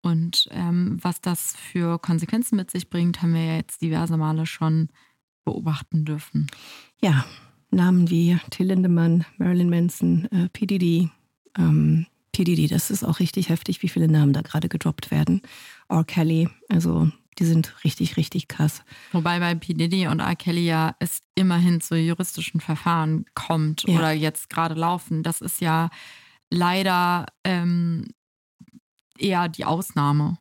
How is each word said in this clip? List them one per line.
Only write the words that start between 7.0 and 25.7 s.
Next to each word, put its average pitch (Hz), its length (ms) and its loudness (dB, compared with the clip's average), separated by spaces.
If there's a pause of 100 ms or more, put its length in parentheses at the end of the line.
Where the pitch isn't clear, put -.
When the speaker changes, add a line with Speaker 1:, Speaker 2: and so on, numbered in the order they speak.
Speaker 2:
Ja, 147 240 2 (440)
Namen 180 400 4
wie 170 280 4 (120)
Till 185 180 -2
Lindemann, 170 580 2 (120)
Marilyn 175 320 2
Manson, 170 640 0
äh, 180 180 0
P. - 160 -4
Diddy, 175 440 2 (480)
ähm, 156 480 4 (260)
P. 190 120 0
Diddy, 160 240 2
das - 240 -2
ist 202 120 -4
auch - 160 -2
richtig 180 300 -2
heftig, 170 340 -2
wie 165 60 -2
viele 160 180 2
Namen 147 260 4
da 147 80 0
gerade 160 280 -4
gedroppt - 420 -4
werden. 160 300 2 (480)
R. 165 140 2
Kelly, 165 460 2 (200)
also 165 400 2 (300)
die 170 60 2
sind 160 380 0
richtig, - 340 -2
richtig 160 300 -4
krass. - 360 -2 (280)
Speaker 1:
Wobei 175 280 0
bei 175 160 0
P. 165 180 -6
Diddy 170 340 0
und 160 120 0
R. 170 160 -2
Kelly 170 300 -2
ja 160 340 0
es - 220 -6 (140)
immerhin 175 460 4
zu - 140 -4
juristischen 165 680 -2
Verfahren 160 640 -2 (100)
kommt 156 480 -2
Speaker 2:
Ja. 170 140 4
Speaker 1:
oder 160 140 2
jetzt 156 380 -4
gerade 165 260 -2
laufen. 165 480 -2
Das 165 180 -4
ist - 200 -6
ja 165 280 2 (600)